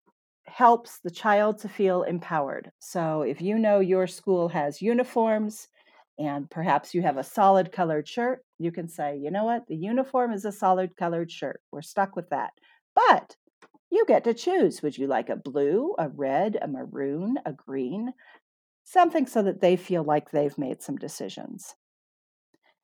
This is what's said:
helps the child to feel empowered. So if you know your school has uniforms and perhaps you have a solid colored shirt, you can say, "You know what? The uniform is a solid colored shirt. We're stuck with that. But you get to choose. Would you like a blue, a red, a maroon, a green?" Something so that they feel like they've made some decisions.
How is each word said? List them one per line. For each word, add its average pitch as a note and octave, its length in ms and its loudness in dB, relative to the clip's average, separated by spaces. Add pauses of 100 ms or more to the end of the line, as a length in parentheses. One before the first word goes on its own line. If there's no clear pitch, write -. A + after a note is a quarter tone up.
(460)
helps A#3+ 540 2
the E3+ 100 -8
child G#3 480 2
to G#3+ 100 -12
feel F#3 360 0
empowered. D#3+ 760 -4
So D#3+ 440 -4
if C#3 180 -4
you G#3 180 -2
know G#3 220 4
your F#3 260 2
school F3 440 -2
has D3 300 -4
uniforms A3 840 0 (520)
and C#3+ 320 -6
perhaps D#3+ 420 0
you F3 100 0
have D3 140 0
a C3+ 80 -4
solid F#3+ 480 4
colored D#3+ 340 -2
shirt, B3 380 -4 (140)
you E3+ 120 -4
can E3+ 180 -8
say, D3 280 -6
"You C#3+ 140 -6
know G3+ 140 -2
what? A#3 240 -4
The F3+ 80 -8
uniform A#3+ 580 -2
is G3+ 100 -6
a G#3 80 -4
solid F#3 420 2
colored E3+ 360 -4
shirt. - 320 -10 (100)
We're D3 80 -10
stuck G3 340 -4
with E3+ 140 -8
that. B2+ 240 -4 (420)
But G#4 420 4 (540)
you G#4+ 160 4
get G3+ 180 4
to A#3 100 2
choose. D#4 480 0
Would D3 160 -4
you C3+ 80 -4
like A#2+ 240 -2
a A2+ 60 -6
blue, D3 600 0
a D3+ 120 -2
red, C#3+ 500 -2
a D3+ 80 -4
maroon, C#3 800 -6
a - 80 -6
green?" D3 580 -6 (720)
Something E4+ 420 4
so - 160 0
that F#3+ 200 -2
they F3+ 140 6
feel F3+ 260 -2
like D3+ 280 0
they've D3 280 0
made C3+ 240 -6
some C#3 140 -8
decisions. - 800 -12 (1080)